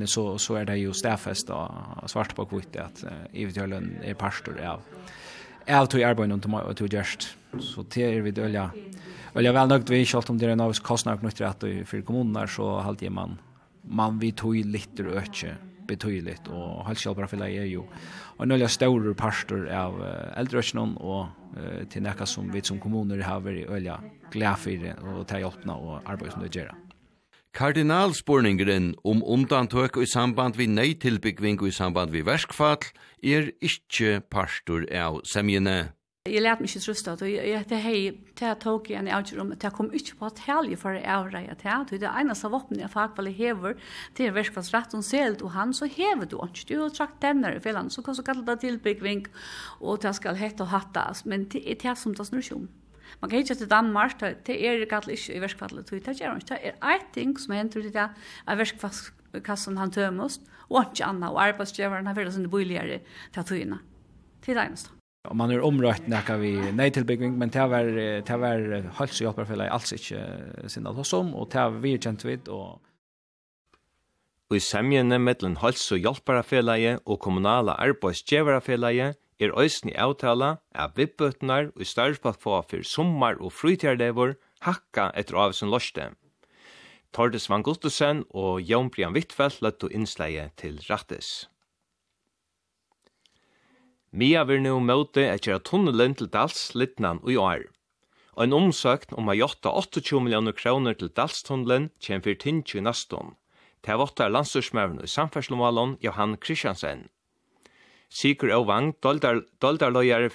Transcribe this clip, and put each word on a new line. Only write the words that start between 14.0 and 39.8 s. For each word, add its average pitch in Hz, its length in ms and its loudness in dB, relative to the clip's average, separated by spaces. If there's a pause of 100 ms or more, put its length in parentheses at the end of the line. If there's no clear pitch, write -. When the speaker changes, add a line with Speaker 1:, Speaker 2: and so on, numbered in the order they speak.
Speaker 1:
vi 110 140 0
tog 113 200 -2
litt 104 440 -2
røtje 98 600 -6 (300)
betydligt, 92 640 -6
og 85 380 -8
Heilsuhjálparafelaget 98 760 -4
er 98 80 -4
jo 90 160 -6 (540)
en 127 100 2
ølja 127 180 6
større 113 460 4
parter 101 560 -2
av, 92 300 -4
eh, 87 400 -8
eldrøtjen, 117 600 -2
og, 95 280 -4 (280)
eh, 87 280 -8
til 98 180 -6
nekka 101 240 -4
som 98 240 -4
vi 98 120 -4
som 98 160 -4
kommuner 101 440 -2
har 95 180 -4
vært 95 280 -6
ølja 92 320 -6 (300)
glad 107 280 0
for, 92 600 -8
og 92 60 -8
ta 101 100 -6
hjelpna 92 380 -6
og 76 300 -10
arbeid 95 280 -8
som 90 100 -8
det 90 100 -8
gjør. 87 220 -8 (800)
Speaker 2:
Kardinalspurningurin 135 1400 4 (100)
um 107 180 4
undantøk 127 760 2
í 117 60 4
samband 123 480 2
við 117 140 2
nei 117 260 4
til 123 240 2
bygging 104 420 2
og 98 80 2
í 92 60 -2
samband 90 360 0
við 80 140 -2
verkfall 147 560 2 (420)
er 147 380 2
ikki 110 720 0
partur 85 600 -2
av 82 340 -2
semjuni. 98 680 2 (340)
Speaker 3:
Eg 208 140 -2
læt 226 220 2
meg 190 100 -4
ikki - 80 -8
trøsta, 202 340 -6
og 170 100 -8
eg, 196 120 -2
eg, 208 320 -2
det 226 160 -2
hei, 202 300 0 (260)
det 220 240 -2
tók 220 300 -2
eg 208 80 -4
ein 196 100 -4
avgjørð 202 320 -4
um, 196 60 -6 (100)
det 202 160 -4
kom 214 160 -2